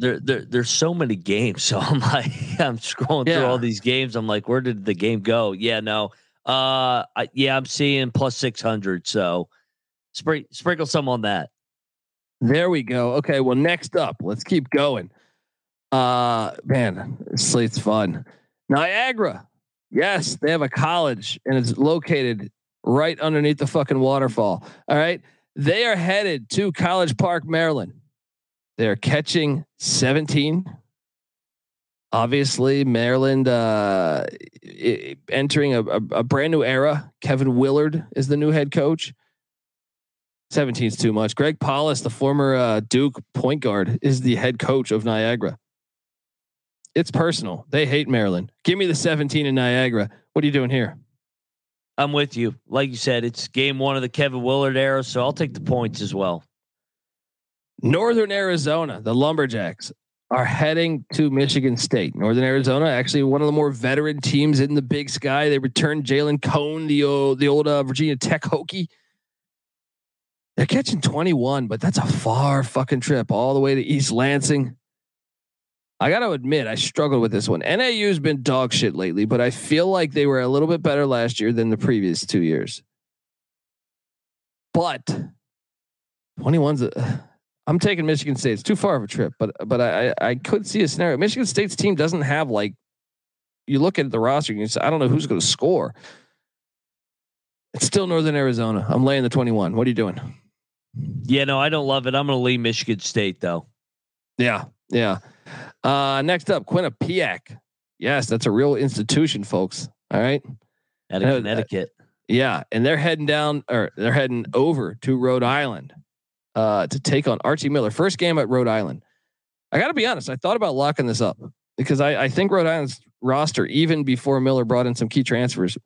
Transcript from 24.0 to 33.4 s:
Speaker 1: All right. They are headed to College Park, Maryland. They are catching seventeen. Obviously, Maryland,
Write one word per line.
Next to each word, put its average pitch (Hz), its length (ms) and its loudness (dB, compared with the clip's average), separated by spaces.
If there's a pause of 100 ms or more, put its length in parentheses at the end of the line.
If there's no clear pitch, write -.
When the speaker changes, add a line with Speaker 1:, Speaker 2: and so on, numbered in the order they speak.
Speaker 1:
All 147 100 2
right. 165 240 0 (340)
They 170 300 2
are 226 100 2
headed 175 560 0
to 196 200 0
College 175 460 0
Park, 175 280 0
Maryland. 160 480 0 (840)
They 110 100 2
are 101 80 2
catching 151 720 0 (140)
seventeen. 151 840 0 (1500)
Obviously, 135 760 2
Maryland, 131 600 2